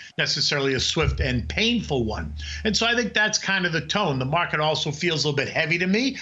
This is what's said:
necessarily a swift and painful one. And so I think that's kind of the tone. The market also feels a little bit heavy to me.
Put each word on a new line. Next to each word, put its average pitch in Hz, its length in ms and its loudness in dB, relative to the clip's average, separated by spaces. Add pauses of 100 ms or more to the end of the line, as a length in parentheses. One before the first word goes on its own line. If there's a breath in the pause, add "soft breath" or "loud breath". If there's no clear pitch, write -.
(180 loud breath)
necessarily 143 560 2
a 127 80 0
swift 139 400 0
and 127 260 0
painful 196 560 0
one. 92 300 -4 (320 loud breath)
And 214 100 0
so 226 100 2
I 233 80 2
think 233 200 0
that's 214 240 2
kind 190 280 0
of 170 60 0
the 160 80 0
tone. 156 400 0
The 131 60 0
market 160 340 0
also 151 320 0
feels 165 320 0
a 151 60 2
little 135 80 0
bit 131 100 0
heavy 160 300 0
to 185 100 0
me. 226 340 2